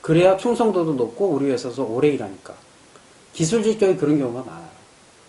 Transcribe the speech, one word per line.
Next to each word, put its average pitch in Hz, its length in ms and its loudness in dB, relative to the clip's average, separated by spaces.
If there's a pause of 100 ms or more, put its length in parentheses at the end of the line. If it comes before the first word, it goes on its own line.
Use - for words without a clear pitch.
그래야 180 360 4
충성도도 202 580 0
높고 123 320 -2
우리 139 240 0
회사에서 123 320 -4
오래 123 260 0
일하니까. 110 460 -6 (800)
기술직 214 440 0
쪽에 185 180 4
그런 151 220 2
경우가 127 300 -4
많아요. - 200 -18 (600)